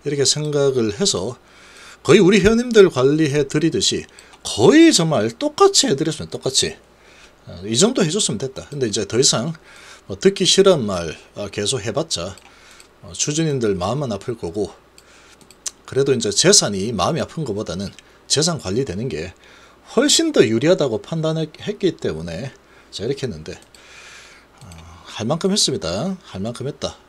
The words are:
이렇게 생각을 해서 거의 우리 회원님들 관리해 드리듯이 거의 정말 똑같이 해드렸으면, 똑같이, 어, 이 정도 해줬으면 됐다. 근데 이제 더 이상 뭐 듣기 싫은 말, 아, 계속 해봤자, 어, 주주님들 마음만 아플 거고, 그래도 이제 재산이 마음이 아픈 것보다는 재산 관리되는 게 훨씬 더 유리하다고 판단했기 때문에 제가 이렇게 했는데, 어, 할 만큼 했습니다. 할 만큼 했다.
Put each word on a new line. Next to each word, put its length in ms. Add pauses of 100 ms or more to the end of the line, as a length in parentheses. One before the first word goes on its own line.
이렇게 220
생각을 720
해서 380 (640)
거의 180
우리 200
회원님들 500
관리해 580
드리듯이 580 (380)
거의 500
정말 360
똑같이 580
해드렸으면, 440
똑같이, 440 (720)
어, 200
이 120
정도 260
해줬으면 360
됐다. 300
근데 180
이제 200
더 120
이상 340 (540)
뭐 120
듣기 260
싫은 380
말, 320 (200)
아, 160
계속 300
해봤자, 540 (680)
어, 100
주주님들 640
마음만 360
아플 260
거고, 360 (1120)
그래도 280
이제 180
재산이 640
마음이 280
아픈 240
것보다는 440 (360)
재산 320
관리되는 520
게 240 (640)
훨씬 360
더 120
유리하다고 600
판단했기 920
때문에 540 (380)
제가 180
이렇게 200
했는데, 320 (1000)
어, 60 (380)
할 220
만큼 240
했습니다. 720
할 180
만큼 260
했다. 280 (120)